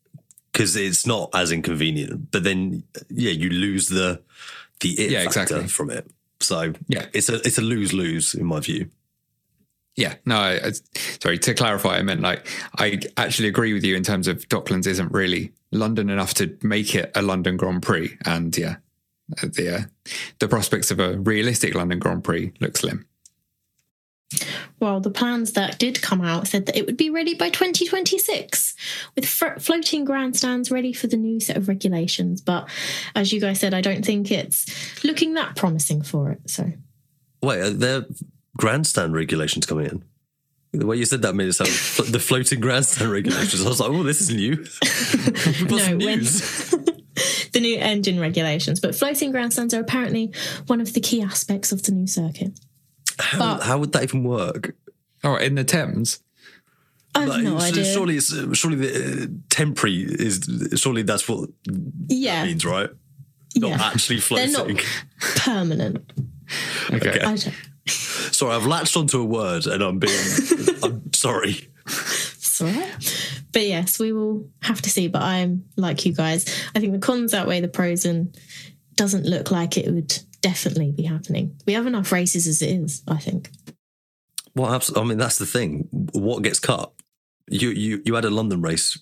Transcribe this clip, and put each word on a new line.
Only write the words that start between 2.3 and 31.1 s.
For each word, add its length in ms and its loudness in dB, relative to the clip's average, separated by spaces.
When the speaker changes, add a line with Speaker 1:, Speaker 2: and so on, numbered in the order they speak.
Speaker 1:
but 140 2
then, 380 0
yeah, 220 0
you 180 0
lose 400 0
the, 320 0
the 100 0
it 200 0
Speaker 2:
Yeah, 140 2
Speaker 1:
factor 160 0
Speaker 2:
exactly. 280 0
Speaker 1:
from 220 -2
it. 200 -10
So 340 0
Speaker 2:
Yeah. 280 -2
Speaker 1:
it's 160 2
a, 60 2
it's 100 2
a 60 0
lose-lose 720 0
in 100 -4
my 160 0
view. 300 -4
Speaker 2:
Yeah, 200 0
no, 100 2
I, 300 2
I, 60 0
sorry, 200 0
to 160 2
clarify, 420 2
I 60 2
meant, 180 0
like, 260 -2
I 240 0
actually 320 2
agree 240 2
with 120 2
you 120 4
in 60 0
terms 260 0
of 200 -4
Docklands 380 0
isn't 240 0
really 440 0
London 400 0
enough 240 0
to 280 -2
make 320 0
it 200 0
a 80 2
London 340 2
Grand 260 0
Prix. 440 0
And 320 0
yeah, 180 -2
the, 360 -2
uh, 340 -8
the 80 2
prospects 420 2
of 100 2
a 160 2
realistic 580 2
London 260 0
Grand 220 0
Prix 380 -2
look 160 -2
slim. 300 -4
Speaker 3:
Well, 180 2
the 120 0
plans 420 0
that 260 0
did 240 -2
come 180 2
out 280 -2
said 180 0
that 100 -2
it 100 2
would 100 -2
be 120 2
ready 260 -2
by 160 0
twenty 360 2
twenty-six, 880 -2
with 100 -2
fr-, 360 -2
floating 440 0
grandstands 680 0
ready 200 0
for 140 -4
the 100 0